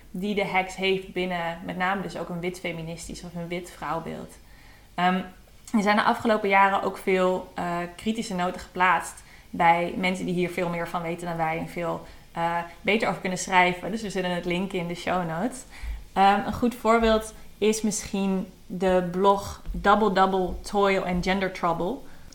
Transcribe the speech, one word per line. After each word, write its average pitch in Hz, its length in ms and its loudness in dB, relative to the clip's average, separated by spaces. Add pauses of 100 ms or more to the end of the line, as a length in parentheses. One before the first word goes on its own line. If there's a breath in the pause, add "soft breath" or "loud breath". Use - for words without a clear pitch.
(100)
die 202 240 -4
de 196 100 0
heks 180 320 -2
heeft 190 360 -2
binnen 175 520 -4
met 175 120 -8
name 185 260 -2
dus 170 140 -8
ook 170 120 -8
een 175 120 -6
wit 180 200 -6
feministisch 165 640 -8
of 170 120 -14
een 170 140 -8
wit 175 220 -6
vrouwbeeld. 160 640 -8 (600 loud breath)
Ehm, 185 260 2 (520)
er 214 100 4
zijn 208 140 4
de 220 60 2
afgelopen 214 460 2
jaren 196 340 6
ook 190 160 -4
veel, 185 560 0
eh, 175 220 -4 (200)
kritische 220 380 -4
noten 180 260 -2
geplaatst 180 640 0 (280 loud breath)
bij 170 460 4
mensen 185 280 -2
die 180 100 0
hier 175 160 2
veel 175 180 -2
meer 170 200 -4
van 175 140 -4
weten 170 240 -6
dan 170 100 -4
wij 165 220 0
en 165 100 -6
veel, 165 380 -4 (260 loud breath)
eh, 170 240 0 (240 loud breath)
beter 214 280 2
over 180 120 -4
kunnen 185 180 -4
schrijven. 180 520 2
Dus 220 120 -6
we 202 80 -6
zullen 180 240 -2
het 175 100 -4
linken 180 340 -2
in 170 80 -4
de 175 80 -6
show 175 340 -2
notes. 175 300 -4 (540 loud breath)
Ehm, 196 340 6
een 208 60 -4
goed 240 220 0
voorbeeld 220 600 2 (240 loud breath)
is 214 240 2
misschien 196 680 -2 (140)
de 185 440 2
blog 196 520 2 (100)
Double 202 400 4
Double 190 480 2
Toil 196 460 2
and 180 180 -2
Gender 190 280 0
Trouble 170 420 -2 (400 loud breath)